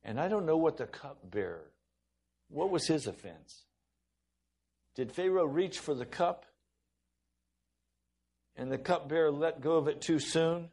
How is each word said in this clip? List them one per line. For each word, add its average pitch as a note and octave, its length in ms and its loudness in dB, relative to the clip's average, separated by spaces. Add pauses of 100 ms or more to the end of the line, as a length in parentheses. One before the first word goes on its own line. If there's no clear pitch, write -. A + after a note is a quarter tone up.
And A2 160 -6
I E3 100 0
don't G#3 180 0
know D#3 100 4
what D#3+ 220 2
the B2 80 -4
cupbearer, F#2 840 -8 (800)
what E3 220 -2
was F3 160 0
his D3 200 2
offense? - 600 -14 (1300)
Did B2 180 -4
Pharaoh F#3 320 2
reach D#3 340 0
for D3+ 160 -2
the B2 120 -6
cup F3 400 -2 (2000)
and B2+ 160 -4
the C3 60 0
cupbearer D#3 520 2
let D3+ 300 0
go D#3 160 4
of D3 120 4
it C#3+ 120 -2
too D#3+ 180 2
soon E3 540 0